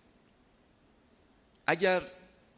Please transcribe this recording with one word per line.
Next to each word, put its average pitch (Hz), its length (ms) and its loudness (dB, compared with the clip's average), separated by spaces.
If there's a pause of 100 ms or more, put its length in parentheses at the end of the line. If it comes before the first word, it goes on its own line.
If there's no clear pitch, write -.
(1700)
اگر 180 340 2 (560)